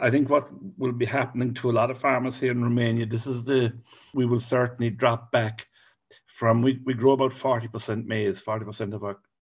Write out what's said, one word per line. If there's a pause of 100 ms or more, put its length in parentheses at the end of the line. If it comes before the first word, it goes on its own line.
I
think
what (300)
will
be
happening
to
a
lot
of
farmers
here
in
Romania,
this
is
the, (400)
we
will
certainly
drop
back (600)
from,
we,
we
grow
about
forty
percent
maize,
forty
percent
of
our (240)